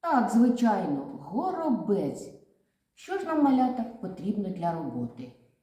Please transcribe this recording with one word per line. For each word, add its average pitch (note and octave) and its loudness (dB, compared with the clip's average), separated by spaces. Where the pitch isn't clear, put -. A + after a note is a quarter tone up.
Так, C4+ 2
звичайно, G#3 2
горобець. B3+ -2
Що - -8
ж F#4+ -4
нам, D#4 2
малята, B3+ 4
потрібно G3 -6
для E3+ -2
роботи? B2 -8